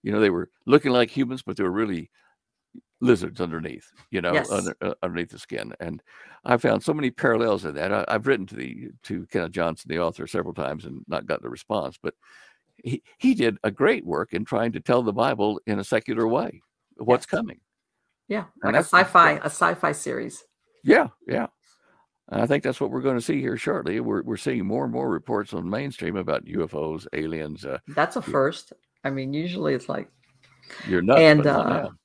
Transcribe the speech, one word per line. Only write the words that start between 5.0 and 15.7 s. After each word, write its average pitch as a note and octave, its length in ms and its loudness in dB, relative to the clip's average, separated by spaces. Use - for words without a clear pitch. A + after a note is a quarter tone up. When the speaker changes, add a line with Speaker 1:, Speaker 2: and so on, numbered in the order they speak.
Speaker 1:
underneath F2 280 -6
the - 80 -20
skin. A1 420 -10
And E2+ 220 -10
I B2 140 2
found A2 240 2
so D#3 100 0
many C#3+ 180 0
parallels A2+ 540 0
in D2 100 -6
that. E2+ 180 -2
I, G#2 160 0
I've A2 180 -2
written G2 200 0
to G#2 80 -16
the, C2 360 -10
to F2+ 280 -8
Kenneth E2+ 200 -2
Johnson, E2 360 -4
the D#2+ 120 -4
author, E2 260 -4
several F2+ 260 -4
times D2 320 -6
and C2+ 240 -12
not D#2 180 -4
gotten A#1 200 -4
a A#1 40 -6
response, C#2+ 500 -6
but - 140 -6
he, - 260 -8
he B3+ 160 4
did A#2 300 2
a G#2+ 60 2
great G3+ 340 2
work E2+ 300 -4
in G2+ 100 -2
trying A2+ 280 0
to - 80 -8
tell B2 220 2
the G#2+ 120 0
Bible A2+ 520 2
in G#2 120 0